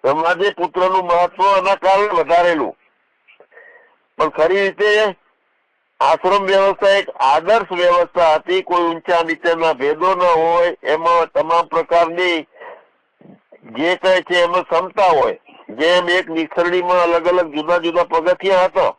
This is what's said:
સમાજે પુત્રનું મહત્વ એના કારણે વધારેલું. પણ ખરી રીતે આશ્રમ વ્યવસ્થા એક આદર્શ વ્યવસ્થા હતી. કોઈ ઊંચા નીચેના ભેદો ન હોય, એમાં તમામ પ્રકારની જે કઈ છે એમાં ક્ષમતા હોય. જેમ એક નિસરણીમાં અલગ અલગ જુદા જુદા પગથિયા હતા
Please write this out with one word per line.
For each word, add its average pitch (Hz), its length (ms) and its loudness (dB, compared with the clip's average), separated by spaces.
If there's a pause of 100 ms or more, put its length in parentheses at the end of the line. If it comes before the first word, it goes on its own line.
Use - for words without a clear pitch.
સમાજે 170 440 0
પુત્રનું 185 540 -2
મહત્વ 180 540 0
એના 190 160 0
કારણે 196 320 2
વધારેલું. 165 720 0 (1400)
પણ 156 120 -2
ખરી 175 320 0
રીતે 208 560 0 (840)
આશ્રમ 180 440 0
વ્યવસ્થા 196 440 2
એક 196 200 0
આદર્શ 165 640 0
વ્યવસ્થા 175 640 2
હતી. 180 280 -2
કોઈ 175 200 -2
ઊંચા 170 400 -2
નીચેના 165 500 -2
ભેદો 156 420 -2
ન 180 80 -2
હોય, 170 600 2
એમાં 165 440 0
તમામ 165 400 0
પ્રકારની 170 800 -2 (1160)
જે 147 340 -4
કઈ 185 240 2
છે 175 200 -2
એમાં 175 220 0
ક્ષમતા 185 420 -2
હોય. 160 360 2 (300)
જેમ 175 380 0
એક 180 200 -2
નિસરણીમાં 175 720 -2
અલગ 170 260 0
અલગ 175 260 0
જુદા 156 240 -2
જુદા 170 260 -2
પગથિયા 180 600 0
હતા 180 340 0